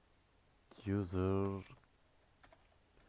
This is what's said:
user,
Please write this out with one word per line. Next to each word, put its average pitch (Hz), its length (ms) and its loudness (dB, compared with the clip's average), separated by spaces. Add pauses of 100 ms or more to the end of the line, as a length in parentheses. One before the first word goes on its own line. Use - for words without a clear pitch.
(880)
user, 98 760 0 (1400)